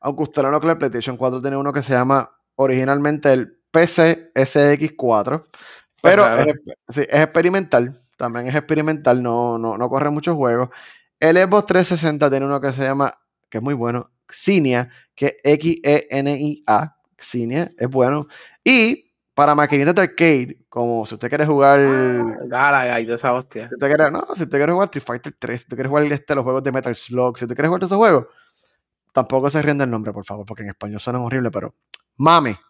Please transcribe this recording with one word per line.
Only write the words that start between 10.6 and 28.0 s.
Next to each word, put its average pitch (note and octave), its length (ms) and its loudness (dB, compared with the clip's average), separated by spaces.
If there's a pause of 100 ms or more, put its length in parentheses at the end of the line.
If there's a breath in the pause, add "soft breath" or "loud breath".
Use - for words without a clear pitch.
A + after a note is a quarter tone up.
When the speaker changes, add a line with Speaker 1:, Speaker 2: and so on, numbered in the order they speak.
Speaker 1:
El D#3+ 180 4
Xbox G3 300 4
trescientos F3+ 340 2
sesenta D3+ 280 0
tiene C3+ 160 0
uno C#3 140 -2
que C3+ 140 -4
se C3+ 100 -6
llama, C3+ 300 -2 (360)
que A2 100 -8
es A2+ 40 -8
muy C#3+ 100 -4
bueno, A#2 380 -6 (180)
Xenia, C3 600 0 (260 soft breath)
que C#3 120 -2
es - 80 -4 (180)
X D#3 300 0
E D3 260 2
N C#3 260 -4
I D3 320 -6
A. A2+ 280 0 (220)
Xenia, B2+ 600 -6
es B2 120 -4
bueno. C3 380 0 (360 loud breath)
Y A#3+ 500 2 (200)
para D3 220 4
maquinitas D3 400 2
de G3 60 2
arcade, D#3+ 560 0 (120)
como A#2 360 -4
si A2+ 100 -12
usted A#2+ 140 -10
quiere D3 160 0
jugar C#3 340 6
Speaker 2:
Ah, B2+ 680 0
Galaga B2+ 560 0
y A2+ 40 -6
toda A#2 100 -4
esa B2 180 -2
hostia. A#2+ 360 -8
Speaker 1:
Si B2+ 60 -10
usted C#3 120 -2
quiere, D3 240 2
no, F3 140 -6 (100)
si F3 80 -6
usted C#3 140 -4
quiere D3 140 2
jugar F#3+ 160 2
Street - 180 -10
Fighter B2 340 -10
tres, A#2+ 220 -8
si - 20 -20
usted - 140 -14
quiere C3 120 -6
jugar, D3 220 2
este, C#3+ 240 -4
los C3+ 80 -2
juegos C3 200 -2
de C3+ 80 -2
Metal B2+ 240 -4
Slug, B2 420 -4
si B2 80 -8
usted A#2+ 100 -8
quiere D3+ 140 -2
jugar F3+ 120 -2
todos F#3 100 -4
esos G3 60 0
juegos, F3+ 300 4 (880 soft breath)